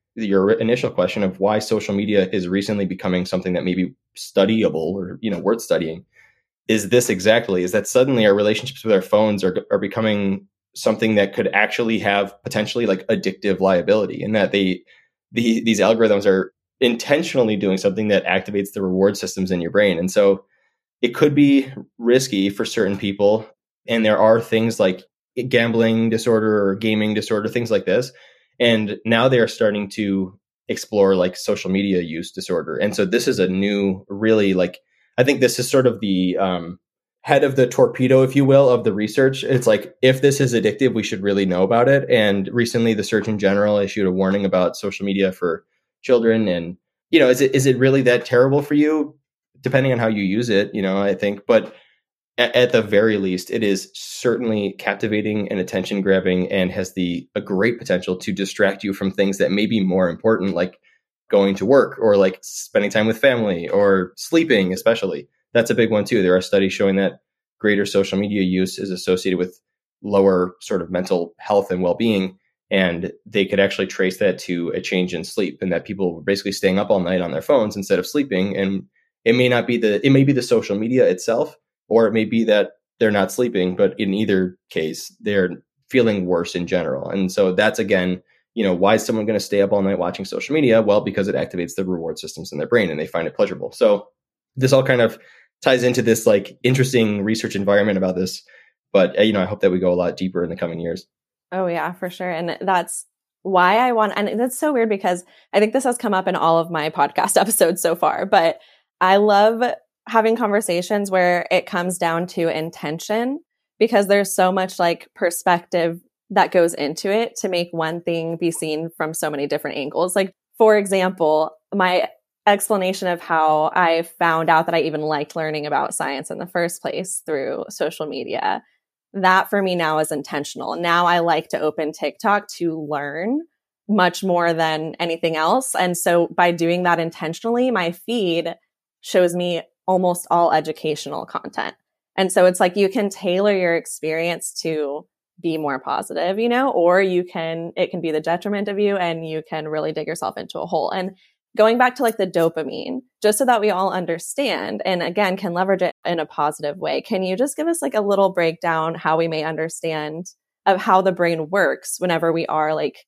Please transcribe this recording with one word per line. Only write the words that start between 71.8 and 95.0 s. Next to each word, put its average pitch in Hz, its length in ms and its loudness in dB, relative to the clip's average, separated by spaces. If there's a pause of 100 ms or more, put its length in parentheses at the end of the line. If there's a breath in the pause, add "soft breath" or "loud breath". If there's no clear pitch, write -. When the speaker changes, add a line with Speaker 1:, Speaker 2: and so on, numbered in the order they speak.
Speaker 1:
well-being. 95 560 0 (320)
And 90 420 0 (120)
they 104 220 -2
could 98 140 0
actually 98 260 0
trace 95 320 -2
that 92 220 0
to 87 300 -6
a 95 100 -6
change 90 340 -2
in 82 100 -6
sleep, - 380 -6
and 92 100 -2
that 85 140 -4
people 95 280 -4
were 82 60 -14
basically 98 320 -2
staying 95 260 0
up 98 120 0
all 98 100 2
night 90 220 0
on 85 100 -6
their 76 100 -6
phones 107 340 2
instead 101 220 0
of - 80 -2
sleeping. 98 500 -2
And 98 280 -4 (400)
it 113 100 4
may 123 140 4
not 120 180 2
be 120 120 0
the, 107 280 0
it 135 40 4
may 139 120 6
be 139 100 4
the 123 100 0
social 107 360 0
media 120 280 2
itself, 113 500 -2 (320)
or 113 180 4
it 104 60 0
may 110 140 0
be 113 180 0
that 104 280 2 (280)
they're 110 100 4
not 98 220 2
sleeping, 95 420 0
but 95 240 0
in 98 140 -2
either 95 460 0 (120)
case, 80 500 -6
they're 98 420 -2 (260)
feeling 107 380 2
worse 87 280 -2
in 87 120 -4
general. 80 420 -4
And 92 240 -2
so 95 200 2
that's, 107 260 0
again, 92 440 0 (320)
you 110 100 -2
know, 92 100 2
why 98 220 4
is 113 100 0
someone 110 180 -2
gonna 107 160 -2
stay 101 220 0
up 98 100 0
all 101 80 2
night 95 180 0
watching 90 280 -6
social - 280 -6
media? 117 280 4
Well, 104 180 4
because 98 260 -2
it 98 80 -2
activates 85 400 -4
the 95 120 -6
reward 82 320 -6
systems 80 340 -14
in 82 60 -8
their 85 100 -4
brain 104 220 2
and 76 100 -4
they 78 60 -6
find 82 200 -4
it 78 80 -8
pleasurable. - 380 -2
So 104 360 2 (480)
this 131 180 2
all 131 80 6
kind 131 180 2